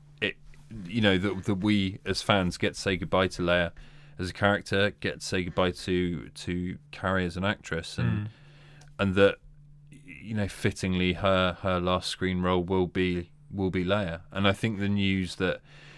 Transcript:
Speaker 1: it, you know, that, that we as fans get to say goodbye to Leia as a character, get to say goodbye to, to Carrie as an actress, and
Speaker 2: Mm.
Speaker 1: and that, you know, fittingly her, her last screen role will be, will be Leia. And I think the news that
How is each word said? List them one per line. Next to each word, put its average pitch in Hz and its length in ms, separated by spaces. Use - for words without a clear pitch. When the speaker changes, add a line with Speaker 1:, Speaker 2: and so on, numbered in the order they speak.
Speaker 1:
it, 104 140
you 107 160
know, 98 160
that, 95 280
that 104 100
we 98 500
as 98 160
fans 92 360
get 98 180
to - 40
say 98 160
goodbye 92 340
to - 120
Leia 87 300
as 92 120
a 85 40
character, 101 580
get 87 180
to - 60
say 92 180
goodbye 90 280
to, 90 580
to 90 480
Carrie 92 340
as 85 100
an 90 80
actress, - 540
and 110 300
Speaker 2:
Mm. - 20
Speaker 1:
and 98 160
that, 98 200
you 92 440
know, 104 120
fittingly 92 680
her, 92 480
her 92 200
last 90 280
screen 92 320
role 90 220
will 92 240
be, 87 440
will 95 200
be 92 120
Leia. 90 380
And 98 160
I 98 60
think 107 260
the 101 80
news 98 480
that 92 240